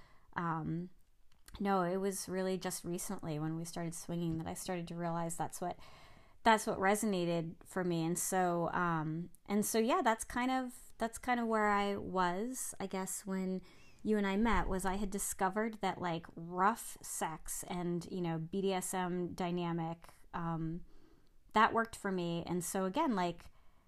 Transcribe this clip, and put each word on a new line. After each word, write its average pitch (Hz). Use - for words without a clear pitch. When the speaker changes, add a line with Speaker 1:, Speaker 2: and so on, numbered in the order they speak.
Speaker 1:
Yeah. 165
Speaker 2:
um, 160
no, 196
it 180
was 190
really 185
just 180
recently 170
when 156
we 165
started 170
swinging 170
that 170
I 180
started 175
to 170
realize 170
that's -
what, 175
that's 220
what 202
resonated 180
for 185
me. 170
And 170
so, 175
um, 165
and 208
so, 220
yeah, 269
that's 226
kind 254
of, 254
that's 226
kind 247
of 233
where 214
I 202
was, 185
I 196
guess, 190
when 185
you 214
and 202
I 196
met, 202
was 185
I 185
had 208
discovered 208
that, 185
like, 170
rough 180
sex -
and, 175
you 185
know, 165
B 165
D 190
S 185
M 180
dynamic, 170
um, 165
that 214
worked 226
for -
me. 170
And 175
so 190
again, 269
like, 175